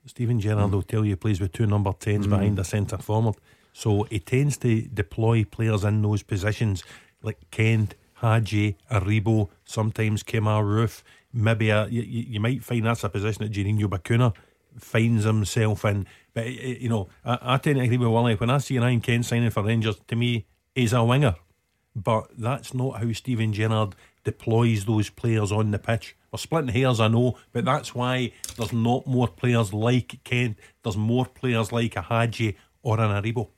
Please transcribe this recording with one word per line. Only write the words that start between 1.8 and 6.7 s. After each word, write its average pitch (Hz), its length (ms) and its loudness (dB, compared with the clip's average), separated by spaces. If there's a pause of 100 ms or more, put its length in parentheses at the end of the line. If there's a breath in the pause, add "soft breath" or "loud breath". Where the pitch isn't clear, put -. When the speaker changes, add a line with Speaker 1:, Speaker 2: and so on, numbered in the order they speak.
Speaker 1:
tens 104 340 -2
Speaker 2:
Mm. - 40 0
Speaker 1:
behind 98 280 2
a 98 40 -2
centre 101 340 -2
forward. 107 380 0 (380 soft breath)
So 104 300 0
he 104 160 -4
tends 135 380 0
to 110 260 2
deploy 110 600 0
players 107 400 -2
in 107 180 2
those 104 220 0
positions 101 600 -2 (380 loud breath)